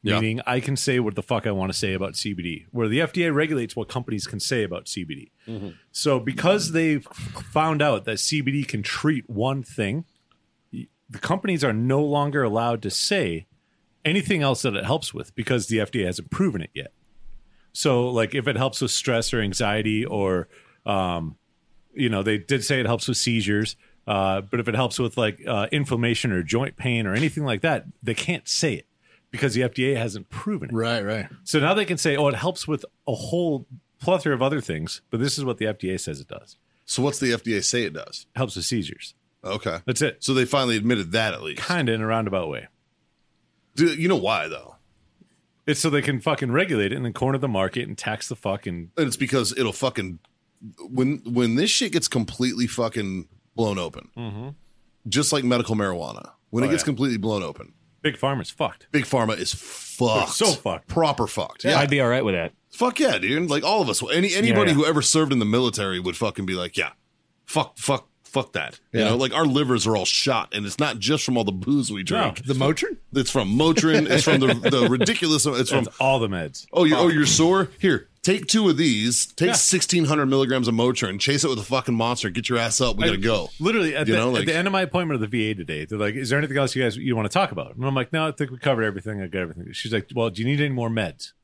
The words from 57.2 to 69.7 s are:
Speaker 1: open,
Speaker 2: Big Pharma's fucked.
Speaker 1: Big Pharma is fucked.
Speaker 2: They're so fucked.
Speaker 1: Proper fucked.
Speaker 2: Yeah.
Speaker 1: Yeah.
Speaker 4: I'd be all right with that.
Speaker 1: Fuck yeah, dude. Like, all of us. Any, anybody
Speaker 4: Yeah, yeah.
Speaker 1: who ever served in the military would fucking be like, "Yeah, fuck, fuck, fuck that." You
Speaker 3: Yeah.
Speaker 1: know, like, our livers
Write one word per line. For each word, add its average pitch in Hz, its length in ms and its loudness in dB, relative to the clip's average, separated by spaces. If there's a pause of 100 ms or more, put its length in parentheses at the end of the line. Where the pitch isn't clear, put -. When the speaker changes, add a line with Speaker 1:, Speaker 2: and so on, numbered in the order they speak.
Speaker 1:
open, - 300 -12 (280)
Speaker 2:
Big 143 160 -2
Pharma's 135 320 -2
fucked. - 420 -6
Speaker 1:
Big 135 140 2
Pharma 113 320 2
is - 160 -4
fucked. - 840 0
Speaker 2:
They're 220 120 4
so 160 40 4
fucked. 95 360 -4
Speaker 1:
Proper 143 360 2
fucked. - 380 -6
Speaker 2:
Yeah. 135 80 2
Speaker 1:
Yeah. 160 80 6
Speaker 4:
I'd 143 100 4
be 139 120 4
all 120 80 4
right 127 160 2
with 98 100 2
that. 82 160 -4 (200)
Speaker 1:
Fuck 247 280 -2
yeah, 135 180 4
dude. 151 320 0
Like, 143 140 0
all 202 180 2
of 147 80 2
us. 104 220 0
Any, 175 240 2
anybody 208 360 4
Speaker 4:
Yeah, 143 60 4
yeah. 151 60 4
Speaker 1:
who - 20 4
ever 151 160 2
served 156 300 4
in 131 80 4
the 107 60 2
military 104 560 0
would 90 160 -4
fucking 104 280 -4
be 95 100 -4
like, 90 200 -6
"Yeah, 82 140 -2 (560)
fuck, - 320 -2
fuck, - 320 -2 (140)
fuck - 300 -4
that." 73 260 -6 (120)
You 113 100 -2
Speaker 3:
Yeah. 107 100 4
Speaker 1:
know, 117 40 4
like, 131 180 0
our 156 120 2
livers 127 420 2